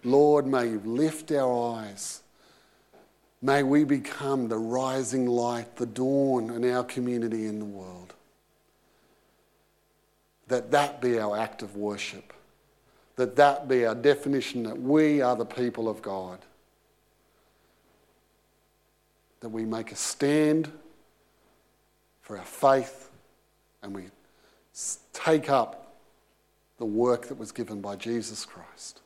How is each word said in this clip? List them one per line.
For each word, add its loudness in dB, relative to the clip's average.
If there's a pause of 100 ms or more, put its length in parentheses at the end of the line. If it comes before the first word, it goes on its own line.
Lord, 6
may 2
you -4
lift -2
our 0
eyes. -12 (1160)
May 2
we 6
become 0
the -2
rising -2
light, -2
the -4
dawn 0
in -2
our 2
community -2
in -4
the -8
world. -14 (2250)
That -2
that 2
be 2
our 0
act -4
of -12
worship. -8 (840)
That 0
that 6
be 4
our 2
definition 0
that -8
we 4
are 2
the -4
people -4
of -6
God. -10 (3000)
That -12
we -4
make -6
a -14
stand 2 (1500)
for -14
our -14
faith 2 (800)
and -10
we -12 (640)
s-, -8 (140)
take 2
up -2 (840)
the -6
work 2
that -10
was -12
given -8
by -8
Jesus -6
Christ. -20